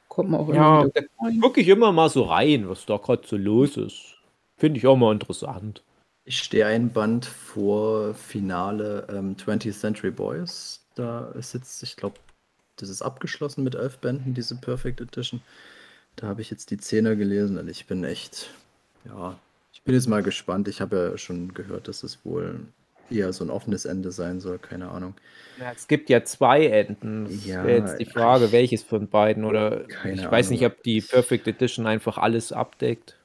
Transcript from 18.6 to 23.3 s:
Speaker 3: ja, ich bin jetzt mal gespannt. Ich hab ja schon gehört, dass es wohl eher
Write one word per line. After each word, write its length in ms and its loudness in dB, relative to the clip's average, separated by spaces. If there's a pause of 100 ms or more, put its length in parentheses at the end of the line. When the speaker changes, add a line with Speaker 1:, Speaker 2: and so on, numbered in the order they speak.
Speaker 3:
ja, 320 -14 (360)
ich 100 -20
bin 120 0
jetzt 140 2
mal 140 2
gespannt. 460 -4
Ich 120 -8
hab 120 -6
ja 260 -2
schon 360 -10
gehört, 340 -12
dass 160 -14
es 200 -16
wohl 360 -8 (500)
eher 220 -2